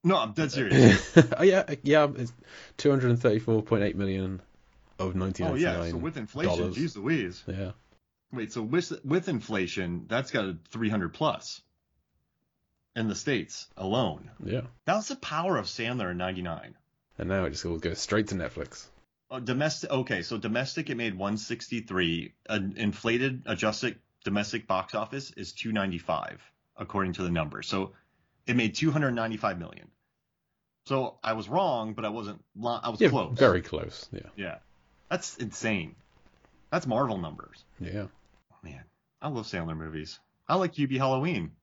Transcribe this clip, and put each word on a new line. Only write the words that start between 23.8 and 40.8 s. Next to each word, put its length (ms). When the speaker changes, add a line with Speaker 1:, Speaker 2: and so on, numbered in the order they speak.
Speaker 1:
domestic 440
box 280
office 360
is 200
two 200
ninety-five, 720
according 360
to 100
the 60
numbers. 380
So 240
it 80
made 200
two 160
hundred 200
ninety-five 480
million. 300
So 380
I 100
was 160
wrong, 440
but 120
I 40
wasn't. 340
Li-, 260
I 80
was 120
Speaker 2:
Yeah, 80
Speaker 1:
close. 280
Speaker 2:
very 240
close. 520
Yeah. 80
Speaker 1:
Yeah, 180
that's 280
insane. 580
That's 160
Marvel 300
numbers. 460
Speaker 2:
Yeah. 240
Speaker 1:
Oh, 100
man, 200
I 60
love 180
Sandler 300
movies. 440
I 80
like 220
U 100